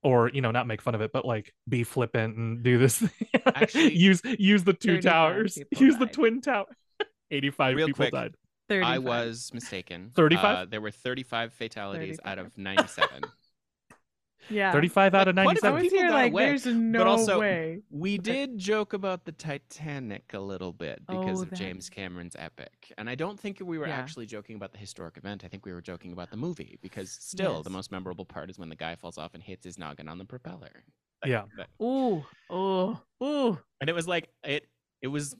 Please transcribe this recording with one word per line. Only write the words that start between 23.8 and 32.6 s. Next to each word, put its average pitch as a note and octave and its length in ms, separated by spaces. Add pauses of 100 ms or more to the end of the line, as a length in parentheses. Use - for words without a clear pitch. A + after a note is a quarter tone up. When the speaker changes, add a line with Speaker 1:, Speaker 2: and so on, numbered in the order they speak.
Speaker 3:
Yeah. - 100
Speaker 2:
actually B2+ 280
joking G#2+ 300
about G2 160
the G2+ 80
historic F#2 380
event. G2 260
I F#2 60
think F#2+ 180
we F#2 60
were F2 80
joking F2 320
about F2 180
the G#2 60
movie D3+ 440
because F#2+ 300
still F3+ 500
the E2+ 80
Speaker 3:
Yes. F#2 60
Speaker 2:
most F#2+ 160
memorable F#2 340
part E2 240
is F#2 80
when E2+ 120
the D#2+ 60
guy E2 200
falls E2 240
off D#2+ 160
and E2+ 80
hits F#2 220
his F2 120
noggin D#2 300
on E2 100
the F#2+ 80
propeller. - 580 (380)
Like, - 80
Speaker 1:
Yeah. A2+ 140 (120)
Speaker 2:
but F#2 120 (180)
Speaker 3:
Ooh. A#3+ 400 (260)
Ooh. F#3 460 (240)